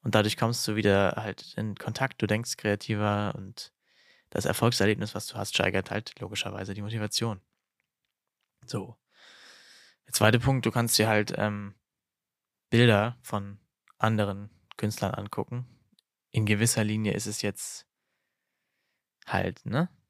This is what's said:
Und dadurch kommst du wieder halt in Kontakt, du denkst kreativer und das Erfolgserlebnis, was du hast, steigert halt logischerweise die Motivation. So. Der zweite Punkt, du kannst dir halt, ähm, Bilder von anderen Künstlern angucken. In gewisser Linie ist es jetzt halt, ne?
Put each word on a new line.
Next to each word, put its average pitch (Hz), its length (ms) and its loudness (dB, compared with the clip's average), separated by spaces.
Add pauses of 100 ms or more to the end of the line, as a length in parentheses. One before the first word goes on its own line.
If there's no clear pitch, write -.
Und 104 120 -4
dadurch 104 220 4
kommst 120 320 -2
du 107 80 -2
wieder 101 400 4
halt - 380 -10
in 107 220 -6
Kontakt, - 440 -4
du 110 60 0
denkst 107 320 -2
kreativer 104 760 -2
und - 360 -14 (560)
das - 160 -2
Erfolgserlebnis, 110 720 0
was 101 140 -8
du - 80 -14
hast, 101 180 -8
steigert 95 360 0
halt - 300 -8
logischerweise 98 540 -8
die 104 80 -10
Motivation. 107 580 -4 (1300)
So. - 320 -10 (1080)
Der - 60 -12
zweite 110 280 6
Punkt, 127 260 2
du 113 40 2
kannst 117 280 0
dir 107 100 4
halt, 104 300 2
ähm, 104 360 -4 (920)
Bilder 117 540 6
von 101 360 -6 (380)
anderen 104 540 0 (260)
Künstlern 104 380 -2
angucken. 120 520 -8 (640)
In 110 140 0
gewisser 107 400 2
Linie 107 280 -2
ist 104 140 -4
es 104 140 -8
jetzt - 460 -8 (1400)
halt, - 400 -2
ne? 156 240 0 (220)